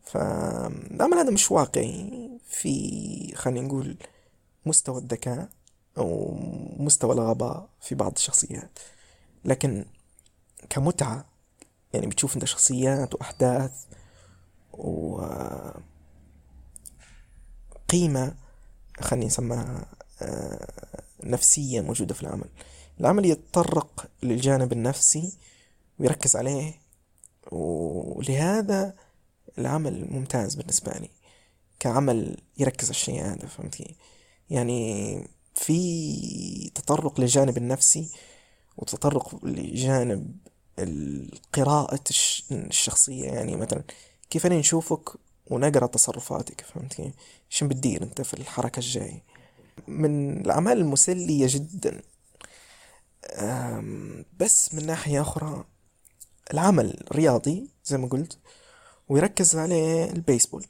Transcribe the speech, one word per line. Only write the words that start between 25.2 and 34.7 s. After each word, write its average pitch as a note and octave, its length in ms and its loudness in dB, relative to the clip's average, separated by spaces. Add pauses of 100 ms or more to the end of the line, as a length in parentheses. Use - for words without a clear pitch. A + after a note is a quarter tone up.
ويركز D3 360 2
عليه، C#3 380 -2 (800)
ولهذا C3+ 1400 0 (600)
العمل C3+ 560 -2
ممتاز C3 420 -2
بالنسبة - 360 -4
لي - 180 -10 (680)
كعمل A#2+ 580 2 (200)
يركز C3+ 280 0
على - 60 -2
الشيء - 300 -4
هذا. - 260 -8
فهمت - 280 -12
كيف؟ - 220 -16 (520)
يعني A2 800 -2 (280)